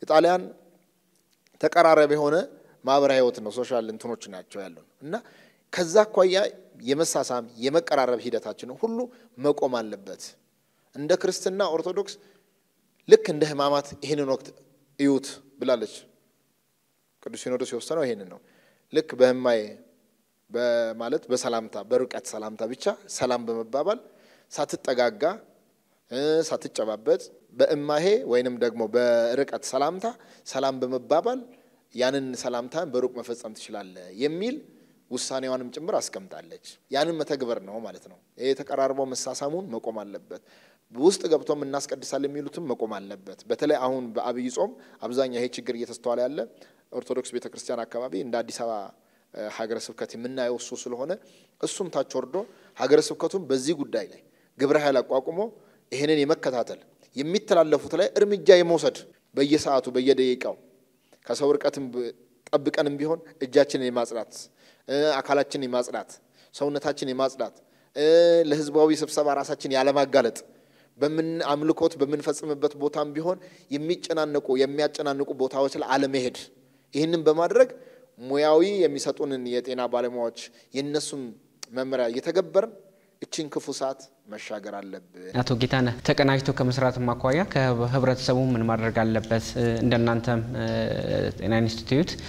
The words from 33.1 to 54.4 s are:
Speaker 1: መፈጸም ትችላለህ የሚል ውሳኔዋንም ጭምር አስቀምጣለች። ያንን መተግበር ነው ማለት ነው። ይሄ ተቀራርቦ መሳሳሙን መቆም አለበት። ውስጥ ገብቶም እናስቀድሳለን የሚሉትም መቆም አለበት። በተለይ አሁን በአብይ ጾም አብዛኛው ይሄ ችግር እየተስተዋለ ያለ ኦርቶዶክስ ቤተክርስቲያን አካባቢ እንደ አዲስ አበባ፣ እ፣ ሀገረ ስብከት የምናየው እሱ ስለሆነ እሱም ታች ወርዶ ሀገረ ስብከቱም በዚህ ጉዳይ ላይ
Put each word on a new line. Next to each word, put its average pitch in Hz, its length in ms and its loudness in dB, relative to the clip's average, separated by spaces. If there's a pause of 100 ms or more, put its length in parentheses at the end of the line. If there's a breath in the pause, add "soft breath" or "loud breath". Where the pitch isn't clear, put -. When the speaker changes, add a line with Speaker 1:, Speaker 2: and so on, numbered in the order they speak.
Speaker 1:
መፈጸም 117 400 -10
ትችላለህ 92 520 -14 (100)
የሚል 175 400 -2 (540 soft breath)
ውሳኔዋንም 127 600 -6
ጭምር 165 240 -6
አስቀምጣለች። 85 720 -8 (240)
ያንን 156 260 0
መተግበር 131 440 -4
ነው 98 180 -14
ማለት 95 280 -14
ነው። 95 120 -20 (200)
ይሄ 127 160 -2
ተቀራርቦ 135 520 -2
መሳሳሙን 143 640 -6
መቆም 113 300 -8
አለበት። 101 440 -14 (520 soft breath)
ውስጥ 170 320 4
ገብቶም 147 360 0
እናስቀድሳለን 139 640 -6
የሚሉትም 143 380 -10
መቆም 117 260 -4
አለበት። 98 540 -14
በተለይ 147 320 0
አሁን 127 320 -2
በአብይ 123 400 -4
ጾም 180 200 -2 (320 soft breath)
አብዛኛው 123 360 -2
ይሄ 123 120 -2
ችግር 123 240 -8
እየተስተዋለ 120 460 -4
ያለ 135 180 -2 (540 soft breath)
ኦርቶዶክስ 123 400 -6
ቤተክርስቲያን 117 480 -8
አካባቢ 120 400 -8
እንደ 123 160 -6
አዲስ 117 220 -6
አበባ፣ 117 200 -4 (560)
እ፣ 107 180 -10
ሀገረ 113 260 -6
ስብከት 110 340 -10
የምናየው 123 440 -4
እሱ - 200 -12
ስለሆነ 127 360 -8 (480 soft breath)
እሱም 180 280 -6
ታች 143 240 -4
ወርዶ 131 240 -6 (420 soft breath)
ሀገረ 139 220 6
ስብከቱም 165 440 -4
በዚህ 135 320 0
ጉዳይ 113 320 -4
ላይ - 140 -20 (360)